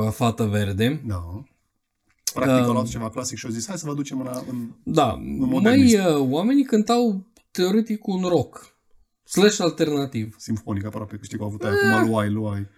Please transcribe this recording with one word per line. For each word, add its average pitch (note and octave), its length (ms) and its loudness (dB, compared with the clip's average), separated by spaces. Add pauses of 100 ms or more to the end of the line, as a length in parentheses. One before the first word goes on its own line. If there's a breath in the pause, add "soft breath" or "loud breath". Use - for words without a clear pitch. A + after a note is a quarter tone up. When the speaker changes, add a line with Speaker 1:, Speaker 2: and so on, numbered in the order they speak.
(120)
Speaker 1:
Fată A#2 340 -2
Verde. G#2 600 0
Speaker 2:
Da. F#2 360 -8 (920)
Practic, C3 280 0
Speaker 1:
Um, - 60 2
Speaker 2:
au A#2 40 2
luat A#2 160 0
ceva A2+ 220 -8
clasic B2 280 -8
și - 80 -12
au A#2+ 60 -8
zis, A2+ 160 -8
„Hai F#3+ 100 -8
să D#3 80 -10
vă C#3+ 80 -6
ducem C#3 260 -6
în, B2+ 80 -6 (220)
în, A#2+ 200 -8 (140)
Speaker 1:
Da, C#3+ 280 2
Speaker 2:
în C#2 260 -6
Speaker 1:
măi, C3 120 0
Speaker 2:
modernism.” A3+ 500 6
Speaker 1:
uh, D3+ 300 2
oamenii A3+ 340 2
cântau, A3+ 600 0 (260)
teoretic, G#3+ 560 0
un F#3 160 -2
rock, - 520 -2 (480)
slash G#3 360 4
alternativ. C#3+ 800 -2
Speaker 2:
Simfonic, G#2 460 -6
aproape, G#2+ 300 -10
că G#2 80 -16
știi G#2+ 140 -10
că G#2+ 60 -8
au G#2+ 60 -6
avut G#2 140 -8
aia G#2 100 -2
Speaker 1:
Eh. G2+ 60 2
Speaker 2:
cu G2+ 80 2
Maluai, A2 440 2
Luai. G#2 360 -4 (100)